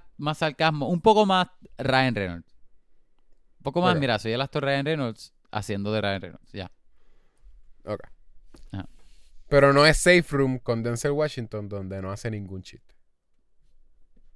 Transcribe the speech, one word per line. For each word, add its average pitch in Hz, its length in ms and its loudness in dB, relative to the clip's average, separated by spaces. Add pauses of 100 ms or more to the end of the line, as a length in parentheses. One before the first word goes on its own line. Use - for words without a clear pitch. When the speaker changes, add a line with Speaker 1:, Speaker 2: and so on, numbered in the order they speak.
(160)
Speaker 1:
más 151 220 -4
sarcasmo, 156 500 0
un 170 120 0
poco 214 260 6
más 185 220 2 (300)
Ryan 131 360 2
Reynolds. 87 400 -6 (1040)
Un - 60 -20
poco 143 180 -2
más, 180 120 4
Speaker 2:
Ok. 156 60 0
Speaker 1:
"Mira, 120 200 2
soy 113 120 -4
el 123 80 -2
actor 139 240 -4
Ryan 139 220 0
Reynolds 139 460 -6 (180)
haciendo 101 420 -4
de 107 80 0
Ryan 98 220 -2
Reynolds", - 300 -18
ya. 92 180 -12 (1120)
Speaker 2:
Ok. 104 160 -6 (720)
Speaker 1:
Ajá. 98 160 -10 (600)
Speaker 2:
Pero 139 240 6
no 143 140 6
es 151 100 6
Safe 175 340 6
Room 135 280 0
con 117 240 -4
Denzel 120 300 -2
Washington, 117 560 -6
donde 98 340 -8
no 95 100 -8
hace 110 200 -8
ningún 95 300 -10
chiste. - 320 -20 (1400)